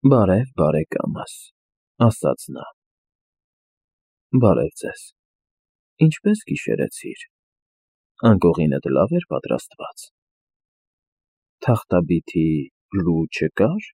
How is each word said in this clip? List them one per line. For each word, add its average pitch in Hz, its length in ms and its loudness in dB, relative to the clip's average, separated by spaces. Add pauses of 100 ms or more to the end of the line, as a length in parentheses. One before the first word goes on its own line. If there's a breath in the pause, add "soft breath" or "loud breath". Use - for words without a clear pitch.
«Բարև, 117 480 4
բարեկամս», - 800 -4 (640)
ասաց 110 480 0
նա։ 67 180 -14 (1700)
«Բարև 87 420 2
ձեզ։ - 300 -12 (920)
Ինչպե՞ս 208 440 2
գիշերեցիր։ - 800 -6 (960)
Անկողինդ 85 680 2
լավ 92 280 0
էր 175 120 -2
պատրաստված»։ - 760 -8 (1600)
«Թախտաբիթի 87 880 0 (460)
լու 82 280 0
չկար»։ 110 720 -2